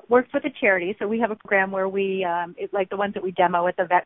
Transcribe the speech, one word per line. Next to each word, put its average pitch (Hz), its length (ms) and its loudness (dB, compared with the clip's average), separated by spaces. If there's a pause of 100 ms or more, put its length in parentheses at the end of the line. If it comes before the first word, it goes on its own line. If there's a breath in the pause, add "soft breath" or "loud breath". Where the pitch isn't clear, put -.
works 247 240 2
with 277 100 -2
a 302 60 -4 (100)
charity. 190 400 2
So 208 80 -4
we 226 140 -2
have 214 100 0
a 220 40 -8
program 196 360 0
where 190 160 -2
we, 190 420 -2
um, 170 280 -4
it, 196 160 -10
like 196 160 -2
the 196 80 -8
ones 202 160 -2
that - 100 -8
we 190 80 -4
demo 180 360 2
at 180 100 -2
the 185 80 0
vet 175 200 2